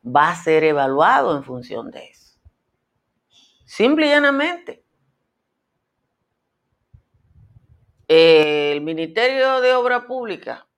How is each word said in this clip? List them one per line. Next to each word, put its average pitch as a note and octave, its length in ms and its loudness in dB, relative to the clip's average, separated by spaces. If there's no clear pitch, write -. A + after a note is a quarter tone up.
va C#3+ 240 0
a F3 60 -6
ser D#3+ 280 0
evaluado D#3 720 2
en C3+ 80 -8
función B2 480 -12
de - 160 -20
eso. - 300 -20
Simple D4+ 420 0
y - 20 0
llanamente. D4 760 -2
El D3+ 760 4
Ministerio A#3 800 -2
de B3+ 120 2
Obra B3 320 -2
Pública A3+ 600 -12